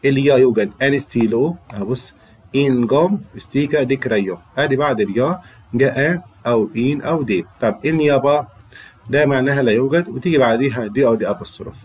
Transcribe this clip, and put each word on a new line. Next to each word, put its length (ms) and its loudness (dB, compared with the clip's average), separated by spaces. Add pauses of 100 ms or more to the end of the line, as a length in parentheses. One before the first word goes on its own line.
اليا 320 4
يوجد 360 2 (100)
أن 160 2
ستيلو، 580 0 (180)
أبص، 400 -8 (400)
إن 320 2
جوم، 340 2 (160)
ستيكا، 460 -2
دي 140 0
كرايو. 420 -2 (200)
أدي 180 0
بعد 240 0
اليا 400 -2 (340)
جاء 480 0 (240)
أو 300 0
إن 240 -2
أو 220 -4
دي. 220 -2 (160)
طب 240 -2
النيابا 600 0 (640)
ده 160 2
معناها 360 0
لا 100 2
يوجد، 360 0
وتيجي 300 -2
بعديها 480 0
دي 200 0
أو 80 4
دي 140 -4
أبوستروف. 560 -10